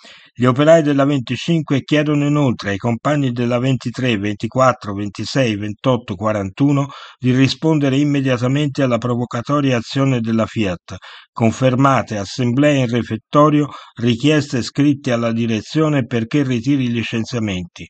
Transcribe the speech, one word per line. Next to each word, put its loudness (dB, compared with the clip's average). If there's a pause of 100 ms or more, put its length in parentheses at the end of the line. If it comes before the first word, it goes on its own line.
(320)
Gli -2
operai 6
della 2
venticinque -2
chiedono 0
inoltre 0
ai -2
compagni -2
della 0
ventitré, -2
ventiquattro, -2
ventisei, -2
ventotto, -2
quarantuno 0 (320)
di 0
rispondere 2
immediatamente 0
alla 2
provocatoria -2
azione 0
della 0
Fiat, -4 (360)
confermate, 2
assemblea 0
in -2
refettorio, 0 (320)
richieste 0
scritte 0
alla 0
direzione 0
perché -2
ritiri 0
i 0
licenziamenti, -4